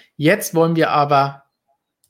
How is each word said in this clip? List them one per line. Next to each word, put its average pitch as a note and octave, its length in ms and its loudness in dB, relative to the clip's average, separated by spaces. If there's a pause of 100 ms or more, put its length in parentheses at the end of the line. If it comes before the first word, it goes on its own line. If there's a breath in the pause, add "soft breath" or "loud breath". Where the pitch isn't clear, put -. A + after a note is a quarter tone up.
(160 loud breath)
Jetzt D3+ 380 -2
wollen E3 220 0
wir D#3+ 140 0
aber C#3+ 500 0 (680)